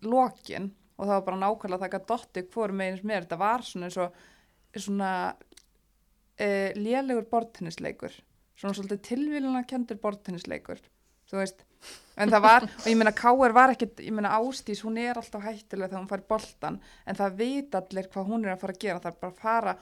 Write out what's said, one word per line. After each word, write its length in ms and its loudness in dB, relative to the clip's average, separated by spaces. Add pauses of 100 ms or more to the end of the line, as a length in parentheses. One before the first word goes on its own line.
lokin 720 0 (260)
og 100 -6
það 80 4
var 100 0
bara 120 -2
nákvæmlega 420 -2
það 120 -6
gat 160 -8
dottið 440 -6
hvor 220 -2
megin 260 -4
sem 120 -6
er. 120 -2
Þetta 140 -8
var 240 0
svona 240 -10
eins 120 -8
og 160 -2 (600)
svona, 400 -4 (1300)
eh, 360 0
lélegur 540 0
borðtennisleikur, 840 -6 (480)
svona 160 -4
svolítið 320 -8
tilviljunarkenndur 920 -4
borðtennisleikur, 800 -8 (500)
þú 80 -4
veist. 260 -6 (520)
En 100 2
það 160 6
var, 240 10
og 220 -6
ég 100 6
meina, 160 4
K 160 4
R 240 6
var 160 10
ekkert, 320 -4
ég 80 -6
meina, 240 0
Ásdís, 480 -2
hún 160 -4
er 160 -2
alltaf 300 -10
hættuleg 420 -8
þegar 140 -6
hún 80 -10
fær 180 -6
boltan, 520 -4 (280)
en 80 -6
það 240 -2
vita 400 -2
allir 320 -8
hvað 160 -6
hún 160 -2
er 80 -2
að 80 -6
fara 160 -6
að 80 -12
gera, 160 -2
það 140 -8
er 80 -20
bara 100 -8
að 80 -20
fara 420 0